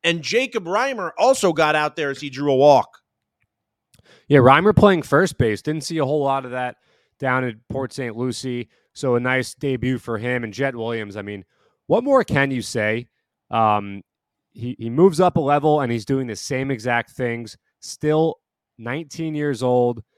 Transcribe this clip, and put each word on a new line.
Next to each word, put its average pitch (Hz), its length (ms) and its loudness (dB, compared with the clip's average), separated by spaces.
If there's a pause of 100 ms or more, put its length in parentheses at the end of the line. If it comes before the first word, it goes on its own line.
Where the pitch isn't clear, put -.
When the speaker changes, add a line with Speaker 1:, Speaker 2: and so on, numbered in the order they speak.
Speaker 1:
and 170 160 -2
Jacob 233 420 -4
Reimer 202 540 -4
also 214 340 2
got 156 240 2
out 151 220 -2
there 143 140 -4
as 131 100 -10
he 147 80 -8
drew 139 240 -2
a - 20 4
walk. 135 440 6 (1300)
Speaker 2:
Yeah, 143 100 8
Reimer 147 360 6
playing 190 260 6
first 165 380 0
base. 110 240 0
Didn't 151 200 -4
see 165 140 -6
a 143 80 0
whole 147 180 -2
lot 135 220 -2
of 123 60 -12
that 127 240 -6 (420)
down 127 260 0
in 113 240 -6
Port 131 240 -6
Saint 120 240 -10
Lucie. 123 540 -6 (240)
So 127 220 0
a 120 40 2
nice 127 360 -2
debut 127 420 -4
for 113 220 -8
him. 123 240 -4
And 107 100 -10
Jet 127 220 -4
Williams, 113 420 -8
I 101 60 -10
mean, 101 220 -12 (420)
what 214 160 2
more 269 200 4
can 139 280 0
you 127 100 -4
say? 110 460 -4 (420)
Um, 104 540 0 (480)
he, 120 260 -10
he 113 140 -8
moves 160 280 4
up 180 180 4
a - 20 0
level, 147 420 2
and 120 100 -2
he's 113 140 -4
doing 135 220 -2
the 107 80 -8
same 135 340 -6
exact 120 420 -4
things. 117 460 -8 (220)
Still 156 560 0 (420)
nineteen 151 560 -8
years 147 300 -4
old, 123 400 0 (140)